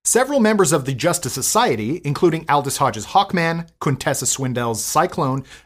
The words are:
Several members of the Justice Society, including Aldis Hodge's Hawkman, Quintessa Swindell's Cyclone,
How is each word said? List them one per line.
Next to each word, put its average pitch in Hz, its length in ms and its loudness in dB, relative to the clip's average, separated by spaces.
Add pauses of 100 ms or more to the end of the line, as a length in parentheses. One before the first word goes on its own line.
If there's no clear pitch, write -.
Several 269 340 2
members 208 320 4
of 143 140 0
the 135 80 -4
Justice 131 400 -2
Society, 135 720 0
including 160 420 0
Aldis 139 300 0
Hodge's 110 300 -2
Hawkman, 170 600 0 (140)
Quintessa 135 440 -2
Swindell's 120 560 -2
Cyclone, 143 600 0 (220)